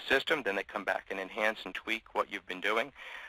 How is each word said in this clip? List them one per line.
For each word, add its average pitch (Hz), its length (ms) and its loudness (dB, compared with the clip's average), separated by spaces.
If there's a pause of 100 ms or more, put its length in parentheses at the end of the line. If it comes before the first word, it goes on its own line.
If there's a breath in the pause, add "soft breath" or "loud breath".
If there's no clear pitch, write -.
system. 135 340 4
Then 98 120 2
they 98 80 0
come 101 200 -4
back 98 260 -2
and 98 100 -4
enhance 107 460 0
and 92 80 -8
tweak - 400 -4
what 107 180 2
you've 98 160 -8
been 90 140 -6
doing. 113 300 2 (360 loud breath)